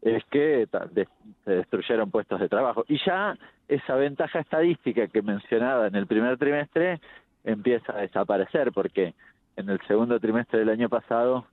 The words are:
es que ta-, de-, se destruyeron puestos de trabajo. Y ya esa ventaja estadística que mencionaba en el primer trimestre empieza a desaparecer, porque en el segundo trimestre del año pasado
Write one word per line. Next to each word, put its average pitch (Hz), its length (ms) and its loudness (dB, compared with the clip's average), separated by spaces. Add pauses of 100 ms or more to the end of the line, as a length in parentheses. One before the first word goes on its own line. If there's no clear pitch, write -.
es 113 240 2
que 143 440 2
ta-, 90 160 -4
de-, 87 220 -2 (360)
se 104 80 -4
destruyeron 95 580 0
puestos 101 300 -2
de 92 80 0
trabajo. 113 400 0
Y 147 160 2
ya 190 320 0 (320)
esa 143 260 -2
ventaja 143 460 0
estadística 156 680 0
que 107 140 0
mencionaba 113 640 0
en 98 80 -2
el 101 120 0
primer 117 300 2
trimestre 147 640 0 (440)
empieza 110 500 0
a 104 80 -6
desaparecer, 98 680 0
porque 92 420 -2 (420)
en 98 140 -8
el 95 160 -2
segundo 117 340 2
trimestre 113 380 -2
del 110 120 2
año 113 180 0
pasado 120 640 -2